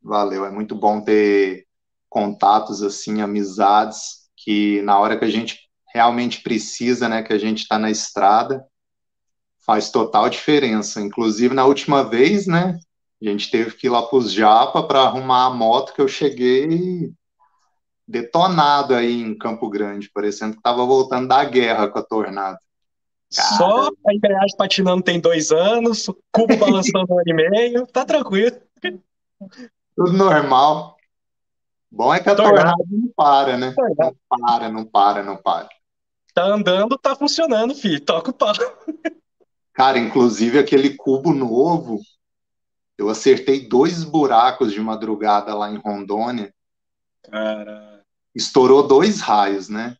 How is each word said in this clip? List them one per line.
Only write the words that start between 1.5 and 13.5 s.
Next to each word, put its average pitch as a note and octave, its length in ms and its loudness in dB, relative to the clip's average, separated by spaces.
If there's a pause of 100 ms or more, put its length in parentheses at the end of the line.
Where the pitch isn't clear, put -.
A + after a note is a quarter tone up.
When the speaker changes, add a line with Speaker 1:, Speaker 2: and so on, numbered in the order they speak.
Speaker 1:
contatos G#2 760 0
assim, G#2+ 400 -6
amizades, G#2 1120 -2
que G#2 460 -2
na G2+ 160 2
hora A2 200 0
que A#2 60 -2
a A2 60 0
gente A2+ 380 -6 (240)
realmente A#2+ 500 0
precisa, A#2+ 680 -2
né, A2 140 -4
que A2 100 -4
a G#2+ 60 0
gente G#2+ 280 -4
tá G#2+ 120 -2
na G#2+ 120 -2
estrada, G#2+ 760 0 (1000)
faz G#2+ 260 -2
total A2+ 380 0
diferença. A#2 720 -2
Inclusive, A2 540 -2
na C3 100 2
última C#3 400 2
vez, G3 420 2
né, F3 320 0 (420)
a A2 40 -16
gente G2+ 260 -6